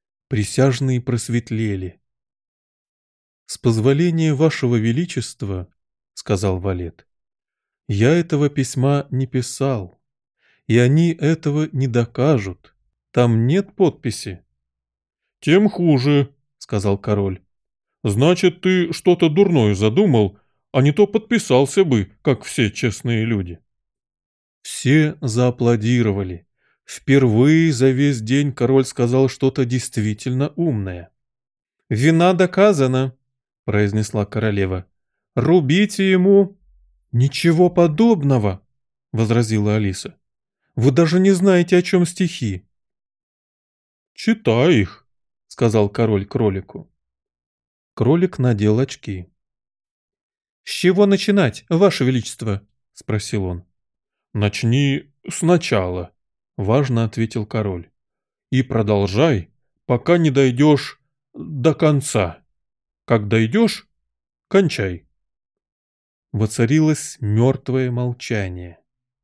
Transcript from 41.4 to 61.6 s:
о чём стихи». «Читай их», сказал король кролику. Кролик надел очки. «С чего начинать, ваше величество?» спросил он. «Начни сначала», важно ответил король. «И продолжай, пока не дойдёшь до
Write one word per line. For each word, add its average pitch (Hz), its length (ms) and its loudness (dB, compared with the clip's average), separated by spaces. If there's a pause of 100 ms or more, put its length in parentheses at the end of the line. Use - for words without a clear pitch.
о 180 40 4
чём 180 240 0
стихи». 120 640 -6 (1500)
«Читай 147 680 2
их», - 260 -8 (400)
сказал 107 420 0
король 107 360 0
кролику. 95 680 -4 (1000)
Кролик 170 460 0
надел 110 400 2
очки. 98 520 -8 (1300)
«С - 80 -14
чего 185 340 2
начинать, 196 640 0
ваше 170 360 2
величество?» 113 640 -4 (260)
спросил 104 520 -6
он. 90 200 -8 (680)
«Начни 120 800 -2 (140)
сначала», 98 840 -2 (460)
важно 117 460 0
ответил 110 420 -6
король. 101 460 -8 (600)
«И 127 120 0
продолжай, 104 880 0 (340)
пока 160 320 0
не 160 140 2
дойдёшь 135 680 2 (340)
до 151 420 -4